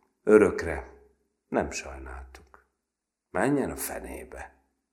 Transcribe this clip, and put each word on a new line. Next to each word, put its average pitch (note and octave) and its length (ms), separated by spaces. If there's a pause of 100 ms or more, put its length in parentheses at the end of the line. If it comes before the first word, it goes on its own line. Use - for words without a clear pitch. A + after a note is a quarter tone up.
(220)
örökre, F2 800 (460)
nem F2 220
sajnáltuk. - 960 (640)
Menjen A#2+ 400
a D2+ 60
fenébe, - 880 (280)